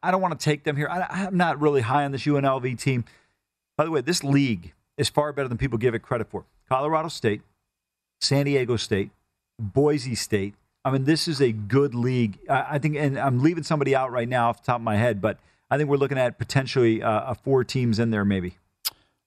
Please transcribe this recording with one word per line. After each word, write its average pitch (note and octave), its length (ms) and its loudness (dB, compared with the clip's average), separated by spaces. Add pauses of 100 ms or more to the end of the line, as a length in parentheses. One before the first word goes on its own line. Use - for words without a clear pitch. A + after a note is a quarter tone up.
I F#3 80 -2
don't F#3+ 100 2
wanna F3 140 -2
take D3 280 -2
them D3 140 -2
here. D3 100 -2
I, F3+ 380 -6
I'm F#3+ 100 -4
not E3 240 2
really D3 220 4
high C3+ 240 0
on C#3 80 -4
this C3+ 120 -6
U D3 120 2
N C#3 80 0
L C3+ 160 2
V B2+ 140 -4
team. B2+ 280 0 (720)
By D3+ 80 2
the E3 60 -4
way, D3+ 100 0
this E3 220 -2
league C3+ 500 0 (240)
is B2+ 120 0
far D3 240 -2
better C#3 140 -4
than A#2+ 100 -4
people A#2+ 200 -2
give A#2 180 2
it A2+ 60 -4
credit A#2 280 -4
for. - 160 -10 (240)
Colorado D#3 400 0
State, G#2+ 320 -2 (800)
San C#3 240 0
Diego B2+ 320 0
State, G2+ 340 -2 (480)
Boise C3 560 0
State. G2+ 400 -4 (280)
I C3 80 -2
mean, C3+ 120 0
this D3+ 240 2
is D3 140 0
a B2+ 100 4
good A2 420 0
league. A#2+ 460 0 (100)
I, C3+ 220 0
I D3+ 80 -2
think, D3+ 160 -2
and C#3+ 240 -2
I'm B2+ 240 0
leaving E3 200 2
somebody C#3 320 2
out C3 160 0
right A#2+ 160 -2
now A#2+ 220 2
off A2+ 120 -4
the - 60 -20
top B2 100 0
of A#2 60 -8
my A2 120 0
head, G#2+ 260 2
but G#2+ 160 -2 (320)
I C3+ 80 2
think D3 120 0
we're C#3+ 80 4
looking C#3 200 0
at B2 220 0
potentially, A#2+ 640 2
uh, A2 280 0
a A2 40 -6
four C3+ 280 0
teams A#2+ 360 0
in A#2 100 2
there G#2 160 0
maybe. F#2+ 320 -2 (680)